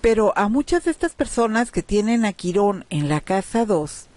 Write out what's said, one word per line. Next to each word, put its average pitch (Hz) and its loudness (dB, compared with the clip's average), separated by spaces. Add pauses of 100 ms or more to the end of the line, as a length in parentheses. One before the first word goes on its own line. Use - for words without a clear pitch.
Pero 220 2
a 202 2
muchas 285 0
de 339 0
estas - -4
personas 233 0
que 175 -2
tienen 220 0
a 208 0
Quirón 190 0
en 147 -2
la 151 0
casa 190 -2
dos 170 -4 (100)